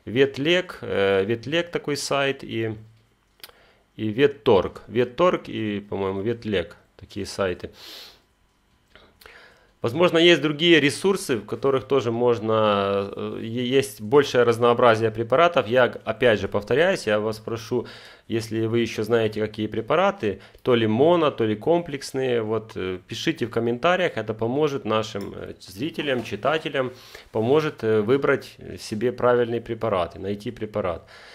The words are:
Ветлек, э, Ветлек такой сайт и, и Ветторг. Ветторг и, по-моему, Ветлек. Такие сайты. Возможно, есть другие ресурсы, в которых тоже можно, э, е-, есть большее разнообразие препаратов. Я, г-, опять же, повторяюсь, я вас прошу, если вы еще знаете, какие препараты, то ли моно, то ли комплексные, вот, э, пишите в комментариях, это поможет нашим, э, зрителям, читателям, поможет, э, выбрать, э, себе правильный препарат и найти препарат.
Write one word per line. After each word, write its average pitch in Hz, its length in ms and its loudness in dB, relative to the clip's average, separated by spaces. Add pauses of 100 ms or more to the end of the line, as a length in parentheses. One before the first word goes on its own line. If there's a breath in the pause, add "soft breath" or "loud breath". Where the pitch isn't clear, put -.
Ветлек, 139 760 0
э, 98 460 2
Ветлек 117 440 -4
такой 147 280 -4
сайт 139 440 -2
и, 110 320 -6 (1200 soft breath)
и 107 120 -4
Ветторг. 113 800 2
Ветторг 165 600 0
и, 107 320 -4
по-моему, 98 420 -4
Ветлек. 107 540 -4 (200)
Такие - 300 -12
сайты. 92 440 -4 (2000 loud breath)
Возможно, 160 360 2
есть 165 240 6
другие 156 360 4
ресурсы, 147 600 0
в 101 80 -8
которых 135 380 0
тоже 120 280 0
можно, 107 1040 2
э, 104 240 -8
е-, 113 260 -4
есть 127 360 0
большее 127 420 4
разнообразие 117 640 4
препаратов. 127 580 2
Я, 120 200 4
г-, - 160 -8
опять 113 340 2
же, 95 100 -4
повторяюсь, 151 580 0
я 107 120 2
вас 110 200 -4
прошу, 113 480 -6 (420 loud breath)
если 110 380 -2
вы 117 140 0
еще 113 240 -2
знаете, 110 360 0
какие 107 280 -4
препараты, 113 760 0 (200 loud breath)
то 127 120 2
ли 113 120 4
моно, 147 440 4
то 117 160 -2
ли 107 100 0
комплексные, 135 840 -2
вот, 110 340 -4
э, 92 220 -4 (100)
пишите 120 380 -4
в 110 40 -12
комментариях, 131 680 0
это 110 160 -6
поможет 139 500 -2
нашим, 107 500 -2
э, 92 260 -12
зрителям, 131 640 -6
читателям, 131 680 -2 (400 loud breath)
поможет, 143 500 0
э, 110 200 2
выбрать, 135 560 0
э, - 180 -16
себе 117 360 -4
правильный 120 500 2
препарат 110 540 -2
и - 20 -14
найти 101 320 -6
препарат. 104 580 -6 (260 loud breath)